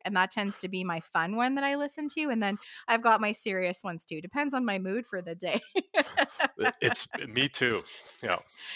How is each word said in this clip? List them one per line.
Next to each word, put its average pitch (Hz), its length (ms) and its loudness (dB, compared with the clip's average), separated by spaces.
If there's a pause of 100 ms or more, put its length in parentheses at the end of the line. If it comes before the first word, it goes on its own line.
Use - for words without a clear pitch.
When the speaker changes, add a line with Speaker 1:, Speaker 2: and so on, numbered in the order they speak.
Speaker 1:
and 208 100 -2
that 185 160 4
tends 202 300 -2
to 185 80 -6
be 185 160 -4
my 170 160 -2
fun 170 340 -2
one 254 200 2
that 277 100 0
I 277 100 0
listen 285 400 -4
to. 311 140 -2
And 226 120 2
then 202 160 0 (300)
I've 233 160 4
got 220 160 6
my 208 140 0
serious 185 500 -2
ones 175 220 -8
too. 160 160 -8
Depends 277 320 -2
on 254 100 0
my 202 160 0
mood 190 260 -2
for 190 160 -6
the 170 140 -8
day. 180 320 0
<laughs> - 60 -10 (840)
Speaker 2:
It, 247 240 2
it's - 340 2
me 131 320 0
too. 117 360 2 (380)
Yeah. 92 180 2 (360)